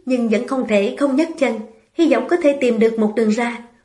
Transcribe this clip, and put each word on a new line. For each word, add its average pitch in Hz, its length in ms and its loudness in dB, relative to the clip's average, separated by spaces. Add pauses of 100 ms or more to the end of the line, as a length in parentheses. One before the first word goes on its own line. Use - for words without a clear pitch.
nhưng 233 240 0
vẫn 240 180 0
không 262 200 -4
thể 214 320 0
không 277 160 0
nhấc 330 220 2
chân, 226 220 0 (340)
hy 311 200 2
vọng 247 160 0
có 349 80 2
thể 285 240 2
tìm 233 180 2
được 226 200 2
một 214 160 0
đường 226 140 2
ra. 233 380 -4 (180)